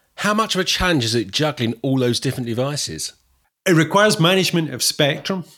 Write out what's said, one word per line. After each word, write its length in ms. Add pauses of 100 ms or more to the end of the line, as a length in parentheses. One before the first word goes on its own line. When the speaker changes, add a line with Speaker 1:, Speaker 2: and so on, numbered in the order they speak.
(180)
Speaker 1:
How 140
much 220
of 60
a 40
challenge 400
is 120
it 160
juggling 500
all 160
those 220
different 260
devices? 680 (520)
Speaker 2:
It 60
requires 480
management 520
of 80
spectrum 640 (140)